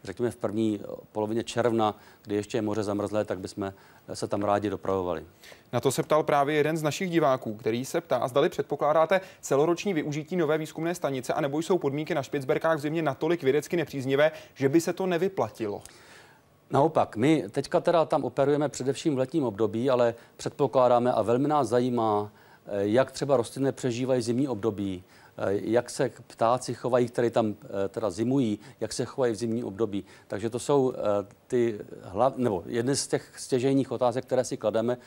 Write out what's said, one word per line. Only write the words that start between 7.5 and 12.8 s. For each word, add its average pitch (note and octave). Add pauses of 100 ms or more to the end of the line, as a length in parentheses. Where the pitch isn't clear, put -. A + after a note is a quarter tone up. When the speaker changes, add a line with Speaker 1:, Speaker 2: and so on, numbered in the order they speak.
Speaker 2:
který A#2
se -
ptá, B2
zdali C#3+
předpokládáte D#3+ (200)
celoroční E3
využití D3+
nové D#3
výzkumné D#3+
stanice, C#3
anebo D#3
jsou F3
podmínky D3
na D3
Špicberkách D3+
v -